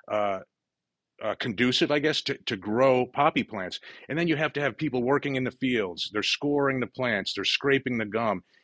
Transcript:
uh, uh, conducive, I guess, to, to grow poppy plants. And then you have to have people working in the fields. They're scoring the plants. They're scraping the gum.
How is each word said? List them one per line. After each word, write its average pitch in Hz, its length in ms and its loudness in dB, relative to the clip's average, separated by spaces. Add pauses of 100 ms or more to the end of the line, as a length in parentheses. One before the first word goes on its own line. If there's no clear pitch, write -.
(120)
uh, 104 280 0 (840)
uh, 104 120 -2
conducive, 127 560 0
I 147 80 2
guess, 151 240 0
to, - 160 -4
to - 180 -4
grow 123 480 4
poppy 143 380 2
plants. 95 360 -8 (300)
And 147 100 -2
then 175 80 0
you 160 80 2
have 147 180 -2
to 143 80 -4
have 131 160 -2
people 127 240 0
working 139 360 0
in 131 80 0
the 117 60 -2
fields. 110 600 -2
They're 104 120 -2
scoring 139 580 0
the 113 60 -2
plants. 113 460 -2
They're 98 120 -4
scraping 135 520 0
the 110 80 -2
gum. 104 380 -2 (200)